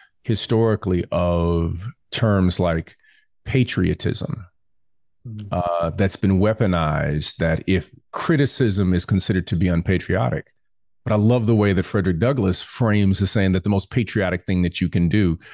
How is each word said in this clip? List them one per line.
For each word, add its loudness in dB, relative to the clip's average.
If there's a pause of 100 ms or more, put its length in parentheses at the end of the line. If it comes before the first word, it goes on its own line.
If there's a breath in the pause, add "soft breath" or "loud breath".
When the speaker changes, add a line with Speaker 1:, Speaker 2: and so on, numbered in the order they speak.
(220 loud breath)
Speaker 1:
historically 0
of 0 (280)
terms 2
like -2 (480 soft breath)
patriotism, -2 (800)
Speaker 2:
Mm. -14
Speaker 1:
uh, -2
that's -2
been 2
weaponized, 0
that -2
if -2 (220)
criticism 0
is 0
considered 0
to -2
be 2
unpatriotic, -2 (520)
but 0
I 2
love 2
the 4
way 4
that 2
Frederick -2
Douglass 0
frames 2
the 0
saying 2
that 0
the -2
most -2
patriotic -2
thing 0
that -2
you 0
can 0
do 2 (160 loud breath)